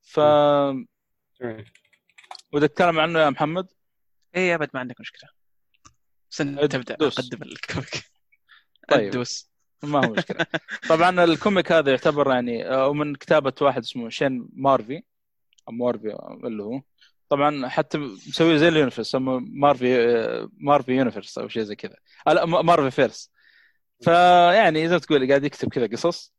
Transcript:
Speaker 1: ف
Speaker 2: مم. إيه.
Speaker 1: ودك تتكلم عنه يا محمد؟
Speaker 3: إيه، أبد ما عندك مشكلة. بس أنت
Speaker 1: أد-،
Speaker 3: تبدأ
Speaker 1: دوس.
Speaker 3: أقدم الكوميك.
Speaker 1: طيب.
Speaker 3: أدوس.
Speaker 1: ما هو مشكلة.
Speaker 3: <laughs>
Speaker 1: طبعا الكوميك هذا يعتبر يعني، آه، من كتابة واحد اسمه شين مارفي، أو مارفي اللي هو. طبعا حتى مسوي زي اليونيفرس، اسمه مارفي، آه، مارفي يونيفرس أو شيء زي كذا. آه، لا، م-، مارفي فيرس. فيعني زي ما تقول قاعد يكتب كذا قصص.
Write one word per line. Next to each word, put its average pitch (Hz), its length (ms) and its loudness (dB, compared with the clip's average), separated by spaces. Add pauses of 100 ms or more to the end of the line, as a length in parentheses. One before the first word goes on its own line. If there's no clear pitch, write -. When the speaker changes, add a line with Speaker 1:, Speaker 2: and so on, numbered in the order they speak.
Speaker 1:
ف - 180 -6
Speaker 2:
مم. 147 680 2 (540)
إيه. 110 240 -12 (880)
Speaker 1:
ودك 147 160 2
تتكلم 170 300 2
عنه 165 200 0
يا 151 100 4
محمد؟ 156 380 -4 (680)
Speaker 3:
إيه، 180 200 0
أبد 151 180 -6
ما 131 60 -8
عندك 123 200 -12
مشكلة. - 300 -20 (1000)
بس - 100 -8
أنت 143 180 -6
Speaker 1:
أد-، 147 80 0
Speaker 3:
تبدأ 127 280 -6
Speaker 1:
دوس. 147 240 -2
Speaker 3:
أقدم 123 240 -10
الكوميك. - 600 -12 (840)
Speaker 1:
طيب. 117 200 2
Speaker 3:
أدوس. - 400 -8 (340)
Speaker 1:
ما 147 220 0
هو 233 60 -4
مشكلة. 170 340 -6 (200)
Speaker 3:
<laughs> - 240 -14
Speaker 1:
طبعا 175 340 4
الكوميك 175 480 0
هذا 151 200 4
يعتبر 143 400 0
يعني، 120 380 -2
آه، 135 240 0
من 147 220 -4
كتابة 143 460 -2
واحد 131 200 2
اسمه 117 280 -12
شين 131 440 -4
مارفي، 135 500 -2 (640)
أو 117 60 -16
مارفي 113 440 -4 (260)
اللي 107 200 -8
هو. 123 180 -10 (480)
طبعا 143 380 0
حتى 156 300 -4
مسوي 147 600 0
زي 160 100 4
اليونيفرس، 139 400 0
اسمه 131 320 -2
مارفي، 127 600 0
آه، 113 580 0
مارفي 143 340 0
يونيفرس 123 460 -2
أو 113 100 -8
شيء 113 160 -6
زي 104 120 -8
كذا. - 200 -14 (320)
آه، 151 60 4
لا، 170 120 2
م-، 165 200 0
مارفي 156 260 4
فيرس. - 400 -2 (680)
فيعني 175 840 6
زي 175 60 2
ما 170 60 2
تقول 135 300 0
قاعد 139 140 4
يكتب 139 260 -4
كذا 120 180 -2
قصص. 139 520 -6